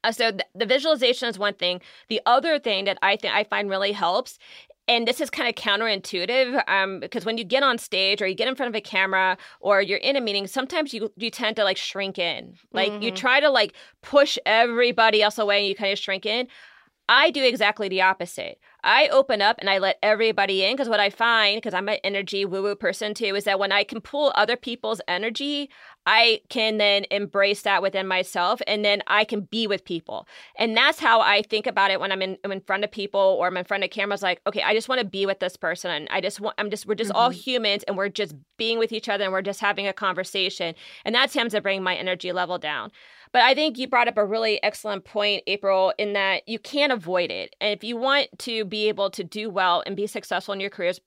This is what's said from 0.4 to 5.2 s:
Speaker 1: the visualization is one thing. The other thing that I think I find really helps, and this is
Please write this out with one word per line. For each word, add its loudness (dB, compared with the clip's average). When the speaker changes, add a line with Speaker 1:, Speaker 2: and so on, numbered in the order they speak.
Speaker 1:
the -2
visualization 2
is -8
one -2
thing. -2
The -2
other 4
thing -2
that -2
I 4
think -4
I 2
find -2
really 0
helps, -2
and 2
this 0
is -2